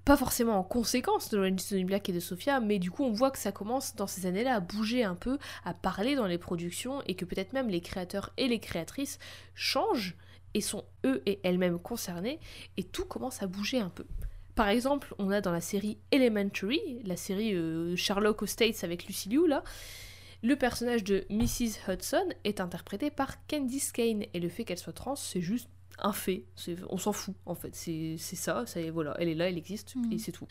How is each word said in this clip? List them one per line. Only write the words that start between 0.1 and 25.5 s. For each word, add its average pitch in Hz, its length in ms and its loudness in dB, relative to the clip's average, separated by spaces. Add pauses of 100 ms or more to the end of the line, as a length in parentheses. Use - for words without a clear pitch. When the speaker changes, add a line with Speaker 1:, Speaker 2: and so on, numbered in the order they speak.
Speaker 1:
forcément 233 400 2
en 185 60 4
conséquence 247 640 2
de 214 80 2
Orange 190 240 4
is - 80 -6
the - 40 -2
New 185 120 2
Black 196 240 0
et - 20 0
de 175 80 0
Sophia, 262 400 0
mais 208 200 4
du 180 100 0
coup, 285 140 -2
on 254 100 2
voit 254 160 4
que 269 80 -4
ça 202 140 -2
commence 247 440 -4
dans 202 120 -2
ces 185 180 -6
années-là 214 300 2
à 214 40 2
bouger 214 440 0
un 185 100 2
peu, 233 240 -2 (260)
à 180 120 -4
parler 196 400 0
dans 247 100 2
les 175 140 0
productions, 175 640 -4
et 190 100 -2
que 185 100 -4
peut-être 190 300 -4
même 262 160 0
les 170 120 0
créateurs 190 560 -6
et 269 100 2
les 233 120 2
créatrices - 600 -6 (340)
changent 269 640 0 (380)
et 214 40 4
sont - 260 -4 (200)
eux 262 220 4
et 202 160 0
elles-mêmes 180 340 4
concernés, 175 600 -4 (380)
et 190 60 -2
tout - 220 -4
commence 247 380 -4
à 202 40 -2
bouger 202 320 0
un 190 100 0
peu. - 160 -10 (500)
Par 220 120 6
exemple, 247 520 2
on 196 100 2
a 202 100 4
dans 196 120 2
la 170 100 2
série 202 380 -2 (120)
Elementary, 240 960 4
la 185 100 0
série, 202 380 0
euh, 165 420 0
Sherlock 208 460 4
aux 208 60 -2
States 226 360 2
avec 175 220 -4
Lucy - 240 -6
Liu, 302 180 6
là, 294 160 4 (800)
le 247 140 4
personnage 240 480 2
de 196 260 2
Missus 226 440 2 (140)
Hudson 277 400 2 (160)
est 208 160 -2
interprété 196 520 -4
par - 340 -4
Candice 277 460 0
Kane, 226 320 2 (100)
et 175 60 -2
le 170 100 0
fait 226 160 -6
qu'elle 175 140 -4
soit - 140 -10
trans, 269 220 -4
c'est - 260 -4
juste 196 280 -2 (300)